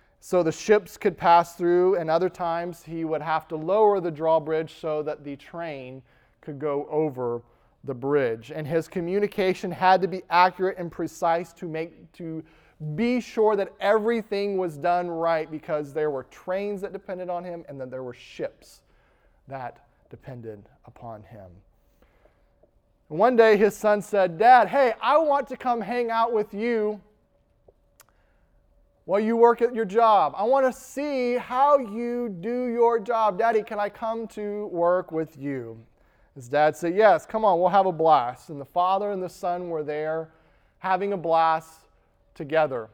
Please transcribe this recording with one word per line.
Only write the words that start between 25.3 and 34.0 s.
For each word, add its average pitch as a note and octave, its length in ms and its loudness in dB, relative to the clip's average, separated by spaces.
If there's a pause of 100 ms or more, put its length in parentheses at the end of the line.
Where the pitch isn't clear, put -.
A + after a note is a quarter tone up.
to C4 80 -12
come A#3+ 240 -4
hang A#3 320 -4
out A3+ 220 0
with G#3 200 -2
you G#3+ 460 -2 (2000)
while F#3+ 160 0
you A3+ 160 0
work A#3 240 6
at A#3+ 120 2
your A3+ 120 -2
job. G3 500 4
I F#3 80 -4
want C4 220 4
to B3+ 80 0
see C4 640 -4
how C4+ 400 2
you A#3+ 500 -6
do A3+ 380 -6
your A#3 340 2
job. A3 380 0
Daddy, A3 260 2
can G#3+ 160 -8
I G#3 80 -2
come A3+ 420 -8